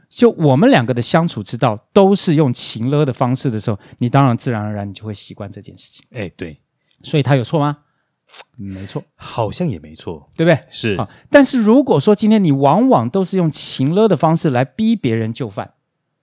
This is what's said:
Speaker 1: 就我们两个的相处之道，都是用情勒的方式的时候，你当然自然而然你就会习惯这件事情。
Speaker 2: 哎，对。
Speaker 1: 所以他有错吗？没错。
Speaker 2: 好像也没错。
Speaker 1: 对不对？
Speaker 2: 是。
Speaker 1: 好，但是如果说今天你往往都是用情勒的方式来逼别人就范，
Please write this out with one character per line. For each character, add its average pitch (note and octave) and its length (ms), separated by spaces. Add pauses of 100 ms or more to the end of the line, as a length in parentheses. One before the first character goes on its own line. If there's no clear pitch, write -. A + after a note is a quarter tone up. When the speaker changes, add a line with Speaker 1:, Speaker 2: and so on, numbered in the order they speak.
Speaker 1:
就 A#3 220
我 C#3+ 260
们 A3+ 120
两 D3+ 160
个 A#2+ 80
的 A#2 80
相 E3+ 240
处 A#2 160
之 A2+ 160
道， A2 360
都 G3 200
是 F#3 220
用 C#3+ 160
情 A#2 380
勒 D3 160
的 B2+ 80
方 B2+ 200
式 C3 160
的 A2 80
时 G#2+ 140
候， G2+ 80 (200)
你 A#2+ 100
当 C#3 180
然 A#2 80
自 - 160
然 G#2+ 100
而 G#2+ 120
然 G2+ 160
你 G2 40
就 G#2+ 120
会 G#2+ 80
习 - 200
惯 G2 160
这 G2+ 120
件 F#2+ 160
事 - 120
情。 - 220
Speaker 2:
哎， G2+ 240
对。 E2 240 (420)
Speaker 1:
所 - 160
以 C#3 60
他 C#3 140
有 A#2+ 60
错 D#3+ 160
吗？ D3 180 (800)
没 G2 320
错。 - 160 (120)
Speaker 2:
好 - 360
像 F3+ 160
也 G2+ 100
没 D2+ 160
错。 E2 420
Speaker 1:
对 E3 80
不 E3+ 80
对？ C#3+ 160
Speaker 2:
是。 G#3 300
Speaker 1:
好， A2+ 100 (220)
但 C#4+ 160
是 B3+ 160
如 A3+ 220
果 G#3 160
说 G#3 160
今 G#3+ 160
天 G#3+ 120
你 D#3 80
往 C#3+ 380
往 B2+ 180
都 F#3+ 160
是 F#3 140
用 E3 140
情 - 420
勒 G#3+ 140
的 F3 100
方 D#3+ 180
式 D#3 140
来 B2+ 160
逼 A3 300
别 A2+ 200
人 A2+ 160
就 A#2 160
范， G2+ 260 (500)